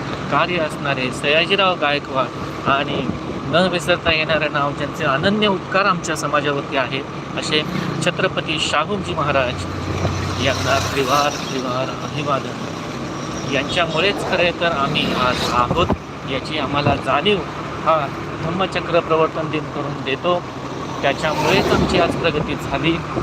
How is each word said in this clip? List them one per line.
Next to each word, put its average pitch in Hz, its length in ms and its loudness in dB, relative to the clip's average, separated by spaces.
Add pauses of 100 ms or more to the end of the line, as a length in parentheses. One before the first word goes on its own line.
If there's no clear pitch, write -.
(300)
कार्य 170 260 2
असणारे 143 540 0
सयाजीराव 170 680 4
गायकवाड 143 460 0 (420)
आणि 139 400 2 (360)
न 139 100 0
विसरता 175 580 2
येणारं 156 400 0
नाव, 143 180 0
ज्यांचे 143 340 -4
अनन्य 185 420 2
उपकार 190 380 2
आमच्या 175 320 0
समाजावरती 143 600 0
आहेत, 135 280 -2 (340)
असे 151 240 0 (440)
छत्रपती 170 540 0
शाहूजी 170 540 0
महाराज 139 500 0 (840)
यांना 131 320 2 (140)
त्रिवार 139 380 2
त्रिवार 131 580 -2 (160)
अभिवादन. 131 600 -2 (920)
यांच्यामुळेच 160 760 0
खरे 175 200 4 (100)
तर 170 120 2
आम्ही 143 420 0
आज 123 380 0
आहोत, 127 340 4 (460)
याची 143 260 -4
आम्हाला 143 380 2
जाणीव 147 420 2 (460)
हा 156 220 4 (360)
धम्मचक्र 170 580 0
प्रवर्तन 160 500 2
दिन 156 100 -2
करून 139 440 -6
देतो. 170 380 0 (600)
त्याच्यामुळेच 156 720 2
आमची 185 280 4
आज 170 160 2
प्रगती 151 380 0
झाली 143 420 0 (260)